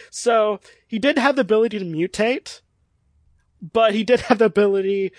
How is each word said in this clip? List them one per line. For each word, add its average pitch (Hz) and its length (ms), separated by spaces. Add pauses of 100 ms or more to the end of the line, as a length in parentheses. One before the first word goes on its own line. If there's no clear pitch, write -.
So, 214 500 (280)
he 220 120
didn't 285 240
have 277 120
the 269 80
ability 214 360
to 190 60
mutate, 185 760 (1000)
but 220 320
he 220 100
did 247 180
have 214 180
the 226 60
ability 196 720